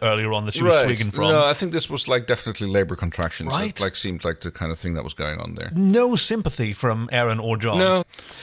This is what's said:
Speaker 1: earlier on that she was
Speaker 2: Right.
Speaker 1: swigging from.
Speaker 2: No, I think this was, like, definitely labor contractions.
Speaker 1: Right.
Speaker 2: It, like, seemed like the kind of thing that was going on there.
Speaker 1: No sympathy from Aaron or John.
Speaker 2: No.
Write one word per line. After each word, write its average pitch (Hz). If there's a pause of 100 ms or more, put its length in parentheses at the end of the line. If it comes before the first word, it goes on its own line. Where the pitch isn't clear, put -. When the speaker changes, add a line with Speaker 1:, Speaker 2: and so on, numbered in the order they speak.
Speaker 1:
earlier 110
on 107
that 104
she -
was 175
Speaker 2:
Right. 139
Speaker 1:
swigging 110
from. -
Speaker 2:
No, 151
I 147
think 175
this 160
was, 139
like, 123
definitely 110
labor 95
contractions. 85
Speaker 1:
Right. 196
Speaker 2:
It, -
like, 95
seemed 90
like 85
the 85
kind 82
of 80
thing 87
that 69
was -
going 78
on 82
there. 80
Speaker 1:
No 214
sympathy 147
from 113
Aaron 120
or 113
John. 107
Speaker 2:
No. 185 (400)